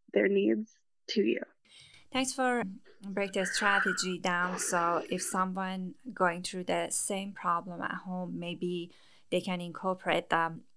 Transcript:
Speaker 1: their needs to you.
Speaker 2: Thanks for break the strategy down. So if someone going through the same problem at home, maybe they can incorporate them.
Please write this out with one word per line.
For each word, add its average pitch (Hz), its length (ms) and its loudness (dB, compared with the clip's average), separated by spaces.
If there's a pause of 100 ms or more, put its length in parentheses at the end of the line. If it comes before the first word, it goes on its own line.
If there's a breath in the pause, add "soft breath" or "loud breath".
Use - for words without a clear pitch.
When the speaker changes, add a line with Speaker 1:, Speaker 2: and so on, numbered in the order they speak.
(120)
Speaker 1:
their 202 160 6
needs 214 460 2 (340)
to - 140 2
you. - 180 2 (720 soft breath)
Speaker 2:
Thanks 262 220 0
for 247 300 2 (440)
break 196 260 -2
the 190 120 0
strategy 185 720 2
down. 180 400 0
So 170 500 2
if 185 140 -4
someone 190 720 -2 (180)
going 180 300 2
through 180 220 -6
the 175 260 0
same 196 440 -2
problem 175 460 -2
at - 260 -4
home, 180 340 -4
maybe 175 520 -4 (380 soft breath)
they 180 120 2
can 180 200 -2
incorporate 175 680 -2
them. 165 300 2 (160)